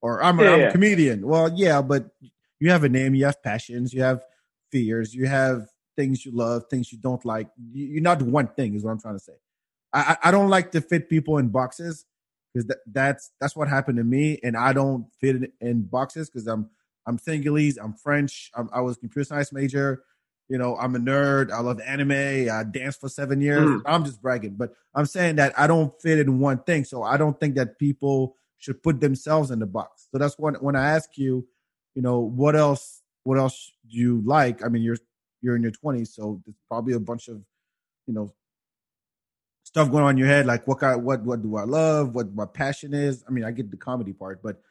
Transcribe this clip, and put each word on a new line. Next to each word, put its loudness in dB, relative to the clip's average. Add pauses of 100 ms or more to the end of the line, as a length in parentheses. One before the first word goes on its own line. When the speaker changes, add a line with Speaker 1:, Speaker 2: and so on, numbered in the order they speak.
Speaker 1:
Or, -4
"I'm 6
a, 10
Speaker 2:
Yeah, 8
Speaker 1:
I'm 8
a 8
Speaker 2:
yeah. 4
Speaker 1:
comedian." 4
Well, 4
yeah, 4
but -2 (480)
you 4
have 4
a 4
name, 2
you 4
have 0
passions, -6
you 0
have 0 (480)
fears, -2
you -2
have 0 (280)
things -2
you -14
love, -2
things -6
you -20
don't -6
like. -6 (240)
You, -10
you're -4
not 2
one 0
thing -4
is -6
what -4
I'm -6
trying -12
to -14
say. -20 (580)
I, 2
I, 8
I 8
don't 6
like 2
to 2
fit -2
people 2
in 2
boxes -4 (480)
'cause -4
tha-, -6
that's, -2 (100)
that's -4
what -2
happened 0
to 0
me. 0
And -2
I 2
don't 0 (140)
fit 2
in, -6
in -2
boxes -6
'cause -12
I'm, -4 (380)
I'm -4
Senegalese, -2
I'm -10
French, -4
I'm, -8
I -2
was -2
a -20
computer -6
science -6
major. -2 (460)
You -4
know, -2
I'm -4
a -2
nerd. 2
I -4
love -4
anime. -2
I -2
danced -8
for -10
seven -4
years. 2
Speaker 2:
Mm. 0
Speaker 1:
I'm -4
just -12
bragging, -4
but -6 (240)
I'm 0
saying -2
that 2
I 4
don't 4 (100)
fit 2
in 2
one 2
thing. 0
So -8
I 2
don't 2
think 0
that -2
people 0 (240)
should -12
put 2
themselves 0
in -2
the -2
box. -10
So -4
that's 0
when, -2
when -2
I 2
ask -2
you, -2 (480)
you -4
know, 0
what 2
else, 0 (220)
what 0
else -4 (180)
do -12
you 0
like? 2
I -2
mean, 0
you're, -2 (440)
you're -2
in 0
your -2
twenties, -6
so -8
there's -20 (120)
probably -4
a 0
bunch -10
of, -18 (680)
you -6
know, -8 (1300)
stuff 2
going 4
on 6
in 4
your 4
head. 6
Like, 0
what 0
kind, 2
what, -2
what -4
do -4
I -4
love? 0
What -6
my -6
passion -6
is? -2
I -8
mean, -4
I -6
get -8
the -16
comedy -8
part, -14
but, -10 (100)